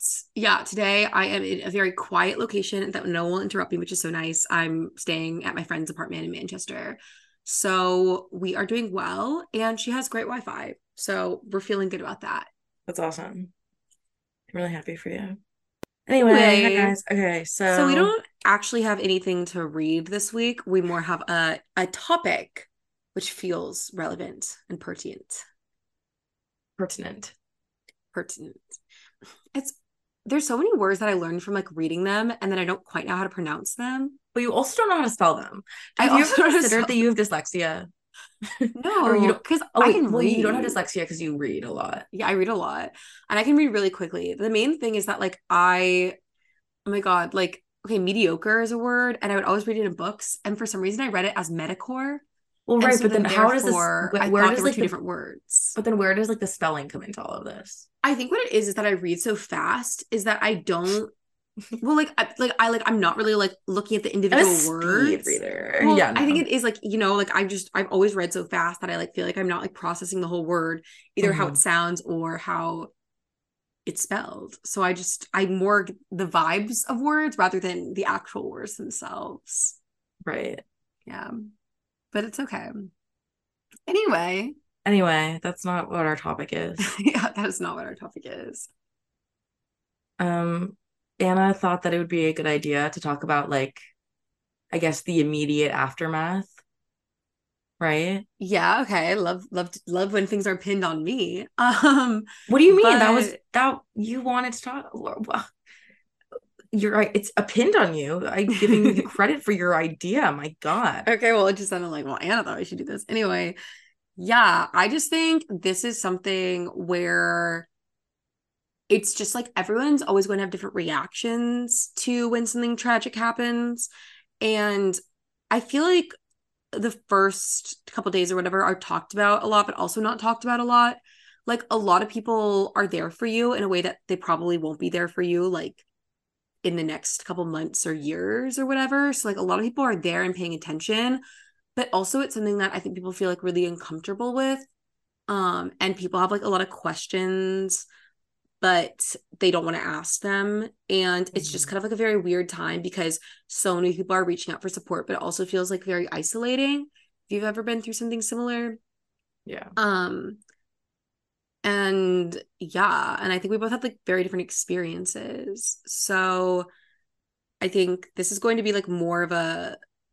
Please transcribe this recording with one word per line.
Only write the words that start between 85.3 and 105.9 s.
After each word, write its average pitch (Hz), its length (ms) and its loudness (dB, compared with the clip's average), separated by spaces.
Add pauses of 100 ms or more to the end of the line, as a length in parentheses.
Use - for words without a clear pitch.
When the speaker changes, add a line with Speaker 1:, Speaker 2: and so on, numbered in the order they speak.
Speaker 2:
that's 180 220 -8
not 175 260 -4
what 170 160 -2
our 151 100 0
topic 156 360 -8
is. 165 260 -6 (160)
Speaker 1:
<laughs> - 40 -10
Yeah, 202 360 2
that 208 120 -2
is 190 140 -4
not 175 160 -6
what 170 100 -10
our - 80 -12
topic - 320 -18
is. - 420 -14 (1500)
Speaker 2:
Um, 170 580 -2 (420)
Anna 190 360 4
thought 180 280 0
that 170 120 0
it 170 40 2
would 170 100 -2
be 170 180 2
a 160 60 2
good 156 140 -4
idea 147 440 0
to 170 100 -12
talk 147 240 -4
about, 147 260 0
like, 135 300 -2 (920)
I 170 60 0
guess 160 240 0
the 170 180 2
immediate 147 520 2
aftermath, 160 760 -2 (1300)
right? 170 460 0 (120)
Speaker 1:
Yeah, 185 440 2
okay. 180 320 0
Love, 185 360 -2
love, 175 200 -4 (160)
love 185 260 -2
when 196 140 2
things 202 200 -2
are 190 100 0
pinned 190 280 -2
on 160 180 -2
me. 185 500 -4
<laughs> - 60 -8
Um, 240 680 4 (220)
Speaker 2:
What 240 120 6
do 311 60 10
you 381 120 12
mean? 415 220 8
That 220 160 8
was, 226 160 4
Speaker 1:
but - 120 -14 (100)
Speaker 2:
that, 262 280 2 (140)
you 220 260 -4
wanted 247 340 -2
to - 60 -14
talk, 262 320 -12
wha-, - 260 -8
wha-, - 260 -2 (1300)